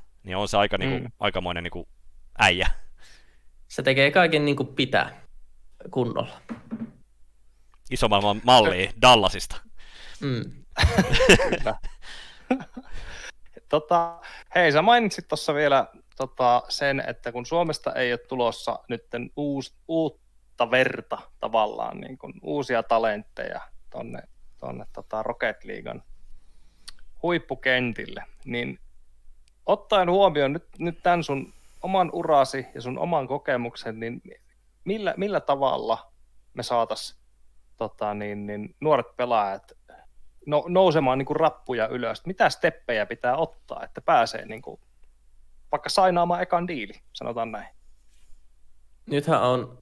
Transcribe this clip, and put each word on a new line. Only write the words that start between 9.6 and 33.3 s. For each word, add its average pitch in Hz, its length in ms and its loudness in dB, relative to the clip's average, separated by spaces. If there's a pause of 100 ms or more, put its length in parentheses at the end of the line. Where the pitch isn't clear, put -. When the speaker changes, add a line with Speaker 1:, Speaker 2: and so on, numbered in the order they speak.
Speaker 3:
Mm. 127 420 -6 (880)
Speaker 2:
Kyllä. - 260 0 (760)
<laughs> 262 180 -2 (1040)
Tota, 170 500 0 (360)
hei, 170 160 6
sä 151 100 6
mainitsit 226 460 4
tossa 151 260 -2
vielä, 139 340 4 (300)
tota, 123 520 2
sen, 139 380 -2
että 123 240 -8
kun 120 140 -8
Suomesta 165 480 -2
ei 123 200 0
ole 117 40 -2
tulossa 120 640 -4 (100)
nytten 117 460 -8
uus-, 143 400 -6 (120)
uutta 160 840 -4
verta 127 460 0 (220)
tavallaan, 110 600 -2
niin - 160 -14
kun - 240 -16
uusia 131 420 -2
talentteja - 800 -2 (280)
tonne, 120 300 -12 (380)
tonne, 127 360 -12
tota, 110 300 -8
Rocket 117 400 -4
Leaguean 110 400 -12 (1200)
huippukentille, 127 1000 -2 (220)
niin 120 340 -8 (880)
ottaen 190 460 2
huomioon 151 420 4
nyt, 170 120 -8 (140)
nyt 165 240 -4
tän 175 200 2
sun 139 300 -6 (280)
oman 185 320 0
urasi 143 520 2 (100)
ja 117 60 -10
sun 127 180 -6
oman 156 280 0
kokemuksen, 120 720 -4